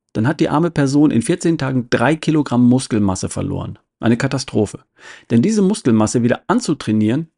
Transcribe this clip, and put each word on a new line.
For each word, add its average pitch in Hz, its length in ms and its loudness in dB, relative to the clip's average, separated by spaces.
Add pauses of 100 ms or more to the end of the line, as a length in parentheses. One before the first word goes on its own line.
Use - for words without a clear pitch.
(140)
Dann 110 140 -2
hat 156 120 -2
die 156 100 0
arme 165 220 0
Person 143 400 2
in 117 100 2
vierzehn 165 360 -2
Tagen 131 320 -4
drei 131 260 2
Kilogramm 147 520 0
Muskelmasse 104 640 0
verloren. 95 480 -8 (220)
Eine 117 180 2
Katastrophe. 131 640 -4 (500)
Denn 117 120 4
diese 208 200 2
Muskelmasse 120 640 0
wieder 120 240 -2
anzutrainieren, 123 800 -2 (100)